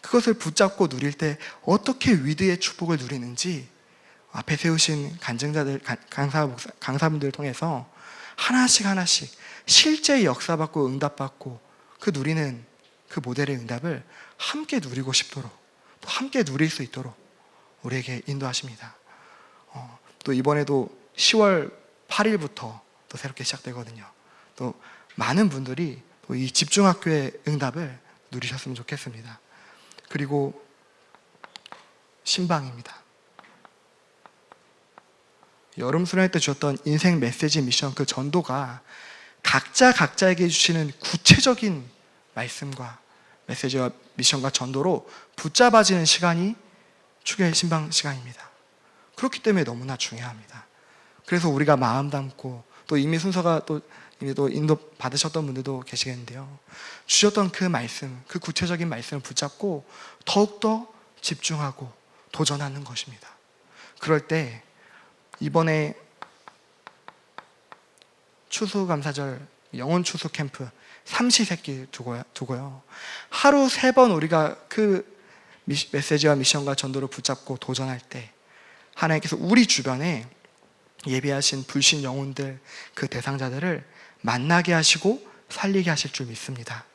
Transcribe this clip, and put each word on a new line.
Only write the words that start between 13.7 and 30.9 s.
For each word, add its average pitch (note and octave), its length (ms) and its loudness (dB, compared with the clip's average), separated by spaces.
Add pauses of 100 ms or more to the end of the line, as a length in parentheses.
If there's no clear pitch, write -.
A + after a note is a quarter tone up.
함께 D4 440 -4
누리고 C3 320 -6
싶도록, - 380 -4 (500)
또 - 100 -16
함께 C4 320 0
누릴 D3 260 0
수 D3+ 140 -6
있도록 B2+ 340 -12 (680)
우리에게 B2+ 440 -6
인도하십니다. C3 680 -8 (720)
어, B2 300 -16 (240)
또 C#3 120 0
이번에도 C#3+ 560 0 (260)
시월 G3 580 4 (340)
팔 G#3+ 180 2
일부터 C#3+ 560 -4 (260)
또 - 80 -16
새롭게 C3 280 -10
시작되거든요. A#2 600 -10 (520)
또 B2+ 180 -6 (420)
많은 F3 320 2
분들이 C3+ 540 -6 (240)
또 - 80 -8
이 B2+ 160 -2
집중학교의 E3 840 2 (160)
응답을 C#3 500 -4 (320)
누리셨으면 B2+ 440 -8
좋겠습니다. A#2 680 -12 (680)
그리고 C#3 540 -2 (1600)